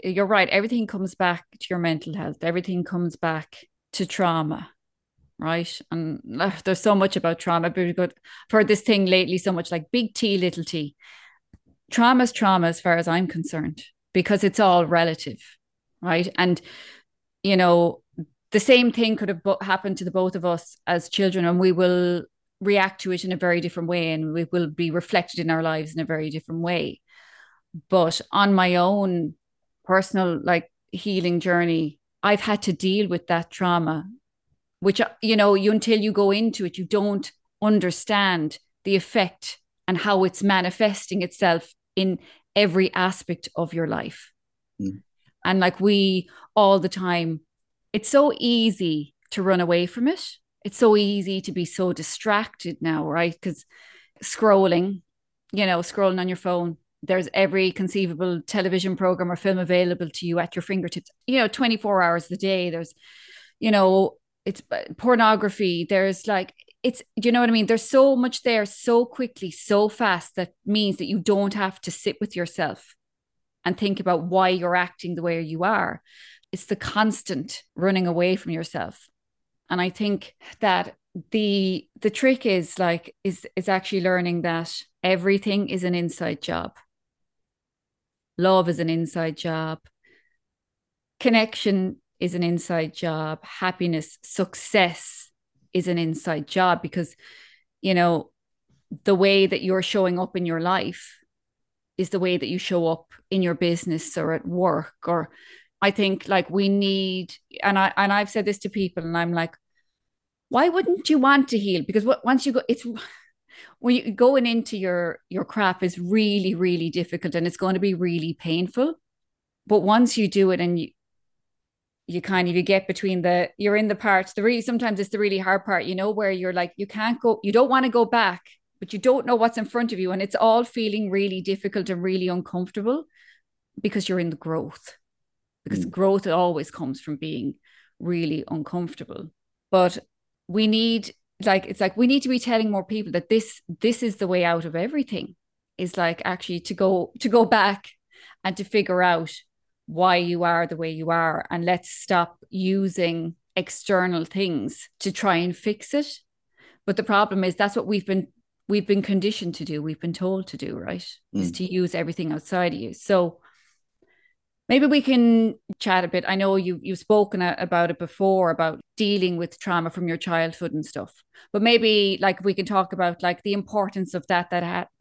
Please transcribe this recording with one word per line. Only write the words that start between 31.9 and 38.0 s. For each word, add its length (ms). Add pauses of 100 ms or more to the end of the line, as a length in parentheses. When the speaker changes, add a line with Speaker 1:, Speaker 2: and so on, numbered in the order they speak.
Speaker 1:
I've 180
had 220
to 120
deal 360
with 180
that 240
trauma, 560 (720)
which, 220
uh, 80 (120)
you 140
know, 200
you, 160
until 280
you 140
go 180
into 320
it, 140
you 80
don't 440 (320)
understand 960 (260)